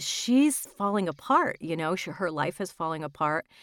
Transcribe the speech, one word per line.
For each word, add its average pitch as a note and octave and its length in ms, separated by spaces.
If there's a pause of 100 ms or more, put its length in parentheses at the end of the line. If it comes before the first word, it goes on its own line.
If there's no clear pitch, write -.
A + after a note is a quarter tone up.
she's C4+ 580
falling G3+ 500
apart, C4+ 520
you D#3+ 160
know, D#3+ 180
she, F3 160
her F3 220
life D#3 280
is F#3 120
falling D#3+ 320
apart. D3+ 420 (160)